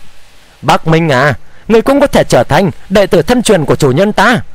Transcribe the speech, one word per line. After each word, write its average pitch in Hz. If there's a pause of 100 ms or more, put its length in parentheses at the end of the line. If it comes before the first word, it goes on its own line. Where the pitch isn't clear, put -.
(640)
"Bắc 160
Minh 160
à, 139 (340)
ngươi 220
cũng 277
có 285
thể 247
trở 127
thành 165 (180)
đệ 196
tử 165
thân 247
truyền 175
của 127
chủ 131
nhân 196
ta. 202 (140)